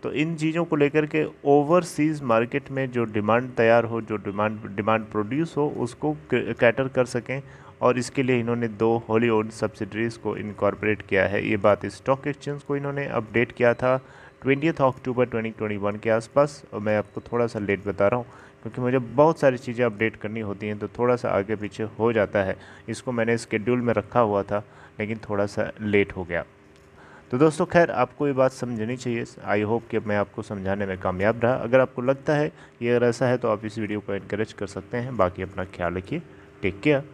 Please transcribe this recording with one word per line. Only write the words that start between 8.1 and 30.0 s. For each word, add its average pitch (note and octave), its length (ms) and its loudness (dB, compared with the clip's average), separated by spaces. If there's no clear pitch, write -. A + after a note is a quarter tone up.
लिए B2+ 160 2
इन्होंने A#2+ 280 -2
दो A2+ 440 0
wholly A2+ 300 4
owned A2 220 -6
subsidiaries A2 540 -6
को G#2 200 -6
incorporate G2+ 640 0
किया F#2+ 260 2
है। G#2+ 220 -2
ये G#2+ 80 0
बात G2+ 280 4
स्टॉक C3+ 420 -4
exchange C#3+ 360 -8
को C#3+ 120 -4
इन्होंने C#3 320 -4
update A#2 440 0
किया A#2+ 220 2
था B2+ 280 0
twentieth C#3 400 0
October B2+ 440 2
twenty A2+ 240 -4
ट्वेंटी G#2+ 280 -6
वन G2+ 180 -2
के G#2+ 140 -4
आसपास, A2+ 540 0
और G#2+ 60 -4
मैं G#2+ 180 0
आपको - 240 -6
थोड़ा A#2+ 260 -2
सा A2+ 120 -4
late G2+ 280 -2
बता G2+ 200 2
रहा A#2 100 2
हूँ A#2+ 80 -6
क्योंकि A2+ 200 -10
मुझे B2+ 180 2
बहुत C3+ 400 2
सारी C3 180 4
चीज़ें A#2+ 280 -2
update A2 300 0
करनी A2 240 -8
होती G2+ 280 -6
हैं, G#2 120 -6
तो G#2 80 -6
थोड़ा B2 280 0
सा A#2 140 -4
आगे G2+ 260 0
पीछे G#2 280 -8
हो A2 300 0
जाता G#2 300 2
है। F#2+ 140 -2
इसको A#2+ 220 -8
मैंने A#2 260 0
schedule A#2 440 -2
में A#2+ 120 2
रखा G#2 260 0
हुआ G#2 240 2
था, G#2 240 -4
लेकिन A2 180 -4
थोड़ा G2+ 160 0
सा - 260 -4
late G2+ 300 4
हो F#2+ 120 -8
गया। E2 220 -4
तो B2 60 -2
दोस्तों, D#3 280 4
खैर, E3+ 260 4
आपको B2+ 360 0
ये C#3+ 60 0
बात C3 180 4
समझनी A#2+ 460 -6
चाहिए। A#2 280 -4
I G#2 400 0
hope A2+ 160 0
कि A2+ 80 0
मैं G#2 180 -2